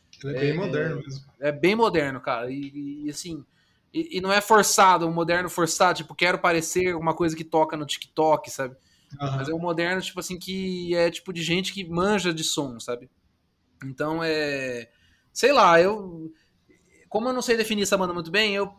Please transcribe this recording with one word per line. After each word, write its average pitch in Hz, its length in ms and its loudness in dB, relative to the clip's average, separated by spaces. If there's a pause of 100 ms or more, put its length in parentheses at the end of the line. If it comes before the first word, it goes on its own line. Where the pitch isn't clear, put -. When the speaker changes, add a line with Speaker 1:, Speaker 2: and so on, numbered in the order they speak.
(240)
Speaker 1:
Ele 139 120 -6
é 131 40 -4
bem 143 100 0
Speaker 2:
É, 156 40 0
Speaker 1:
moderno 156 460 -4
Speaker 2:
é, - 20 -12
Speaker 1:
mesmo. 135 220 -14 (160)
Speaker 2:
é 147 120 -2
bem 165 220 2
moderno, 160 460 2
cara. 123 300 -4
E, 139 100 -8 (120)
e, 143 340 -10
e 147 40 -6
assim, 147 340 -12 (480)
e, 165 260 -4
e - 20 -6
não 190 120 -2
é 214 80 4
forçado, 190 680 6
um 165 40 -2
moderno 170 380 0
forçado, 175 460 2
tipo, 151 180 -10
quero 180 240 2
parecer 180 560 0
uma 160 200 -2
coisa 160 200 0
que 160 80 -10
toca 160 340 0
no 151 100 -6
TikTok, - 640 0
sabe? 131 260 -8 (440)
Speaker 1:
Aham. 139 180 -4
Speaker 2:
Mas 135 100 -6
é 160 60 -4
um 165 40 -4
moderno, 175 420 -2
tipo 180 200 -8
assim, 175 180 -8
que 180 560 -4
é 170 160 4
tipo 180 220 -12
de 170 100 -6
gente 175 300 -2
que 196 120 -8
manja 180 480 0
de 160 120 -4
som, 131 340 -4
sabe? 123 320 -10 (760)
Então 151 380 -6
é, 139 640 -4 (440)
sei 277 200 4
lá, 180 280 8
eu 180 520 0 (800)
como 226 160 0
eu 254 60 -2
não 247 80 -4
sei 226 160 2
definir 214 240 0
essa 196 160 2
banda 180 160 0
muito 165 160 -6
bem, 208 240 2
eu, 196 240 -2